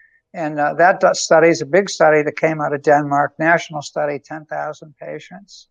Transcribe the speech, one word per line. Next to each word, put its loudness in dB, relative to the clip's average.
And, -6
uh, 0
that 4
du-, 4
study 4
is 0
a -8
big 0
study 2
that -6
came -2
out -4
of -6
Denmark, 0
national -2
study, -6
ten -16
thousand -12
patients. -18